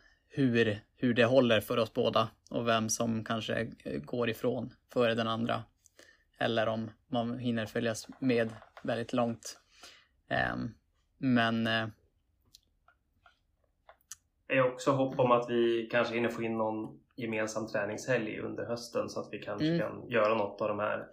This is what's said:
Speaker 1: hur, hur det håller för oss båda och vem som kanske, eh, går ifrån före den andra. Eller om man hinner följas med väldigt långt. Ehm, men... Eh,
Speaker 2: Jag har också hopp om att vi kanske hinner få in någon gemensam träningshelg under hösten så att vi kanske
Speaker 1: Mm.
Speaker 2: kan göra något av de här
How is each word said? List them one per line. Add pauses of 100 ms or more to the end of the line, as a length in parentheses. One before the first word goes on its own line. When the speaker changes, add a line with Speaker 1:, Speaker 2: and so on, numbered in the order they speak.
(280)
Speaker 1:
hur, (160)
hur
det
håller
för
oss
båda (200)
och
vem
som
kanske, (160)
eh,
går
ifrån (200)
före
den
andra. (760)
Eller
om (160)
man
hinner
följas (120)
med (340)
väldigt
långt. (680)
Ehm, (440)
men...
Eh, (2500)
Speaker 2:
Jag
har
också
hopp
om
att
vi
kanske
hinner
få
in
någon (160)
gemensam
träningshelg
under
hösten
så
att
vi
kanske
Speaker 1:
Mm.
Speaker 2:
kan
göra
något
av
de
här